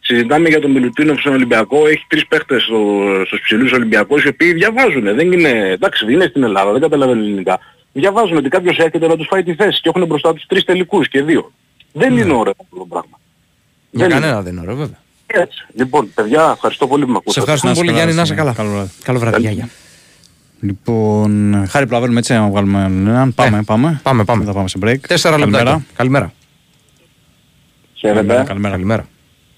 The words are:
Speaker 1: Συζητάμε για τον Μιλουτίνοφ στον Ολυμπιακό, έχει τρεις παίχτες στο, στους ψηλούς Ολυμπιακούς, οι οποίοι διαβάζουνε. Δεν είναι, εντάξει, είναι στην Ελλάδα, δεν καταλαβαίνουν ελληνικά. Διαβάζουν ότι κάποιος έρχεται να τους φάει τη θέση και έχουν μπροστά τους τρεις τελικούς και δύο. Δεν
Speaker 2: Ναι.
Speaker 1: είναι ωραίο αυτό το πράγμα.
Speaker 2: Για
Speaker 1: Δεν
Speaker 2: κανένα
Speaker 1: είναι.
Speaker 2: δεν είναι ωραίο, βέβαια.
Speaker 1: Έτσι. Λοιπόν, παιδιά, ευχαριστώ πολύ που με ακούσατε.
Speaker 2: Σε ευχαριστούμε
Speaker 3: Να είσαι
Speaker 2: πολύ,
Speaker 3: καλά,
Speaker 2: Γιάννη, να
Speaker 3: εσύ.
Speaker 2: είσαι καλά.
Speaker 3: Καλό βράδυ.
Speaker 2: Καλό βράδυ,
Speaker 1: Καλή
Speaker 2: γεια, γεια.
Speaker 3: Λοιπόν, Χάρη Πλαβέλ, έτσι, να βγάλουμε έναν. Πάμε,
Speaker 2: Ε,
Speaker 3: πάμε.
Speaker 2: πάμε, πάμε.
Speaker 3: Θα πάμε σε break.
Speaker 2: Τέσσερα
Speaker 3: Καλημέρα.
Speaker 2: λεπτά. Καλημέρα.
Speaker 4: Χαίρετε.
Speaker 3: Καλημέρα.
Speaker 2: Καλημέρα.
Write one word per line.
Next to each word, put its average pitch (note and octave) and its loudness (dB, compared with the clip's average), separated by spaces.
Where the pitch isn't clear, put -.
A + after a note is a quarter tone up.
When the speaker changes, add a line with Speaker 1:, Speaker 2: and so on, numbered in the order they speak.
Speaker 1:
Συζητάμε B2+ 2
για D#3 2
τον C#3+ 0
Μιλουτίνοφ C3+ 0
στον C#3+ 0
Ολυμπιακό, B2+ 2
έχει D3+ 0
τρεις D3+ -2
παίχτες C#3+ 0
στο, A2 -2
στους G2+ -6
ψηλούς A#2+ 0
Ολυμπιακούς, A2+ 0
οι C#3+ 0
οποίοι E3 2
διαβάζουνε. E3+ 0
Δεν E3 2
είναι, E3+ 4
εντάξει, G#2+ 0
είναι F3+ 4
στην C#3+ 0
Ελλάδα, G2+ 2
δεν B2+ 0
καταλαβαίνουν C#3 2
ελληνικά. F#2+ -2
Διαβάζουν F#3+ 0
ότι C3+ 0
κάποιος F3+ -2
έρχεται E3 0
να E3 2
τους D#3+ -6
φάει F#3+ 0
τη F3 -4
θέση F3 0
και - -2
έχουν F3+ 0
μπροστά D#3+ 0
τους D#3 -18
τρεις - 0
τελικούς F3+ 0
και C3+ -2
δύο. D3 0
Δεν B3 0
Speaker 2:
Ναι. A#3+ 2
Speaker 1:
είναι F#3+ 2
ωραίο G#2 0
αυτό - -20
το F#2 -14
πράγμα. - -12
Speaker 2:
Για - 0
Speaker 1:
Δεν E3+ 2
Speaker 2:
κανένα D#3 0
Speaker 1:
είναι. G#2+ -2
Speaker 2:
δεν F2+ -8
είναι F2+ -10
ωραίο, F#2 -8
βέβαια. C#3+ -10
Speaker 1:
Έτσι. - -2
Λοιπόν, B2+ -2
παιδιά, A2+ 2
ευχαριστώ A2+ -2
πολύ C#3+ 0
που B2+ 0
με A2+ 0
ακούσατε. G2 -4
Speaker 2:
Σε D#3 0
ευχαριστούμε D3 0
Speaker 3:
Να E3 0
είσαι F3 0
Speaker 2:
πολύ, E3+ 0
Speaker 3:
καλά, E3 0
Speaker 2:
Γιάννη, - 0
να E3 0
Speaker 3:
εσύ. E3+ 0
Speaker 2:
είσαι - -4
καλά. D3 0
Speaker 3:
Καλό G#2+ -4
βράδυ. G2+ -4
Speaker 2:
Καλό B2+ -2
βράδυ, A2+ -2
Speaker 1:
Καλή A2 0
Speaker 2:
γεια, G#2 -2
γεια. A#2 -8
Speaker 3:
Λοιπόν, G#2 0
Χάρη C#3 0
Πλαβέλ, A#2+ 0
έτσι, A#2+ 0
να A2 2
βγάλουμε G2 0
έναν. G#2+ 0
Πάμε, A#2+ 0
Speaker 2:
Ε, G#2+ -2
Speaker 3:
πάμε. B2+ 0
Speaker 2:
πάμε, B2 0
πάμε. A2 0
Speaker 3:
Θα G#2 -4
πάμε G2 -4
σε F#2 -8
break. A#2+ 0
Speaker 2:
Τέσσερα E3 0
Speaker 3:
Καλημέρα. C3 2
Speaker 2:
λεπτά. C#3+ 0
Καλημέρα. B2+ 0
Speaker 4:
Χαίρετε. G#2+ 0
Speaker 3:
Καλημέρα. G2+ -6
Speaker 2:
Καλημέρα. F#2 -4